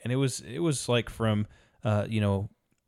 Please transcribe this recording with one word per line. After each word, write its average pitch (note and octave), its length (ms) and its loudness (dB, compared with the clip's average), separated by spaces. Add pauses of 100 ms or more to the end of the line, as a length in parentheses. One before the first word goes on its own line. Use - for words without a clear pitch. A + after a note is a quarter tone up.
And A#2+ 100 -2
it - 20 0
was, C3+ 260 0
it A#2+ 180 -10
was, D#3+ 280 0
like, A#2+ 220 0
from, G#2+ 380 0 (360)
uh, G#2+ 240 2
you G#2+ 140 0
know, G2+ 280 0 (380)